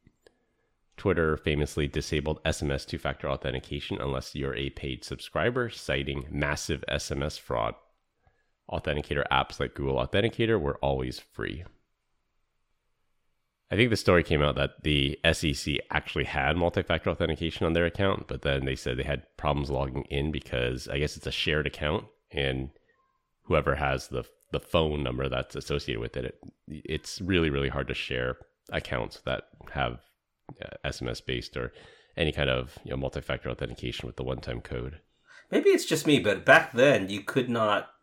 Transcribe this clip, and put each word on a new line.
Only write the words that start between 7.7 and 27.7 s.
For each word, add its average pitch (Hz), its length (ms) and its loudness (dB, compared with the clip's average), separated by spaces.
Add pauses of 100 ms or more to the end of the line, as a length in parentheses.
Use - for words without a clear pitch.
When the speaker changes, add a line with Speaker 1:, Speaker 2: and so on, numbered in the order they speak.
Speaker 1:
Authenticator 73 600 0
apps - 260 2
like 65 160 -2
Google 67 220 0
Authenticator 98 640 2
were 71 160 -2
always 65 420 0
free. 55 460 -8 (2000)
I 95 60 -4
think 117 160 4
the 101 60 2
story 87 260 6
came 76 200 4
out 71 140 4
that 69 280 -2
the 73 400 2
S 82 180 4
E 78 120 2
C 69 260 -2 (100)
actually 73 340 -2
had 73 320 0
multi-factor 87 540 0
authentication 82 560 0
on 82 60 2
their 85 140 4
account, 98 420 0
but 65 140 -8
then 69 220 0
they 65 120 -2
said 64 200 -4
they 65 60 -2
had 71 240 -4 (120)
problems 71 320 0
logging 67 340 -2
in 71 260 -2
because 64 560 -2
I 69 120 -2
guess 73 180 -2
it's - 100 -10
a - 60 -4
shared 76 340 0
account, 76 380 -2 (260)
and 67 400 -2 (720)
whoever 73 300 4
has 67 340 0
the, 62 160 -4 (280)
the - 80 -2
phone 78 420 2
number 65 260 -2
that's 64 280 -4
associated 67 440 -4
with 58 160 -6
it, 64 100 -6
it, - 580 -14
it's - 360 -8
really, 87 300 4
really 69 200 0